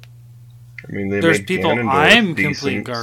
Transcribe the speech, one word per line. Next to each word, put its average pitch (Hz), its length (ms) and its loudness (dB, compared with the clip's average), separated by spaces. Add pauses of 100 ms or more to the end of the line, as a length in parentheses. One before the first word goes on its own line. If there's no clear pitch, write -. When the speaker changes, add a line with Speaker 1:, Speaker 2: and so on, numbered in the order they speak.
(880)
Speaker 1:
I - 60 -18
mean, 101 160 -6
they 101 100 -2
Speaker 2:
There's 131 200 2
Speaker 1:
made 101 80 -10
Speaker 2:
people 185 240 0
Speaker 1:
Ganondorf 117 200 -2
Speaker 2:
I'm 175 420 4
Speaker 1:
decent, 98 240 -2
Speaker 2:
complete 135 300 -4
Speaker 1:
so 127 160 -6